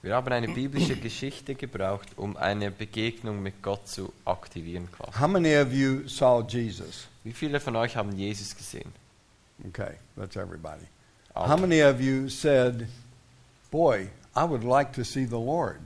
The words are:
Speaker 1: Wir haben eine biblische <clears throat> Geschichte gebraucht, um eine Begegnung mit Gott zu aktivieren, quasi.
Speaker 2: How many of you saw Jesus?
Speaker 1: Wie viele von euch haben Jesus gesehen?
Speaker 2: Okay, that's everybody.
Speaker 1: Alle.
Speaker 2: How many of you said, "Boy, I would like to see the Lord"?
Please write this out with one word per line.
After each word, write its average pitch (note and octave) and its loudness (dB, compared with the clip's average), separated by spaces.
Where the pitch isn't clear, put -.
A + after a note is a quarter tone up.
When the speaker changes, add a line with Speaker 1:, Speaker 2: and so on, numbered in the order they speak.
Speaker 1:
Wir F#2+ -2
haben B2+ 0
eine A#2+ 0
biblische C#3 0
<clears throat> - -8
Geschichte C3+ -8
gebraucht, G2+ -4
um G2+ -6
eine G2+ 0
Begegnung G#2+ -4
mit G2 -8
Gott G2+ -4
zu - -10
aktivieren, F2 -6
quasi. - -8
Speaker 2:
How D3 4
many E3+ 6
of C3 4
you C3+ 2
saw B2 4
Jesus? G#2+ -6
Speaker 1:
Wie A2+ -12
viele D3 -2
von A#2+ -4
euch A#2 0
haben G2+ -2
Jesus G2+ -6
gesehen? - -14
Speaker 2:
Okay, F#2+ -8
that's F#2+ -12
everybody. D#2+ -10
Speaker 1:
Alle. - 0
Speaker 2:
How D3+ 6
many E3+ 6
of C#3 8
you C3+ 0
said, B2 2
"Boy, A#2+ 4
I C#3 2
would B2+ -2
like C3+ 4
to B2+ -4
see C3 -2
the A#2 -6
Lord"? A#2+ -2